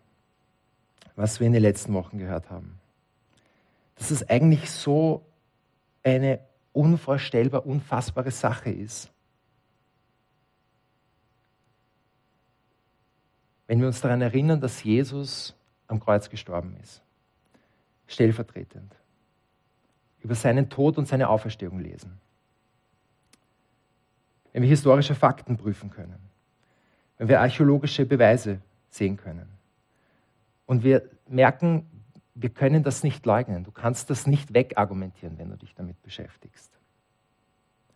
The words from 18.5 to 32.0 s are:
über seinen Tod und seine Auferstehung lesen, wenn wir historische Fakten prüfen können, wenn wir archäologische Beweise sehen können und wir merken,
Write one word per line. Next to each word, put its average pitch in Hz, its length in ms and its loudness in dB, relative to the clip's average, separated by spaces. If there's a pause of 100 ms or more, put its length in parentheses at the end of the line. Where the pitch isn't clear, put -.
über 113 160 -4
seinen 131 340 0
Tod 151 280 0
und 143 100 -4
seine 131 200 0
Auferstehung 101 520 -4
lesen, 85 400 -16 (2250)
wenn 123 100 -2
wir 123 60 4
historische 143 460 6
Fakten 123 420 0
prüfen 101 340 -8
können, 92 280 -18 (1000)
wenn 113 100 -4
wir 113 120 8
archäologische 143 680 2
Beweise 113 540 4 (280)
sehen 98 280 -2
können 90 320 -16 (1160)
und 123 200 0
wir 131 260 4 (160)
merken, 160 580 2 (500)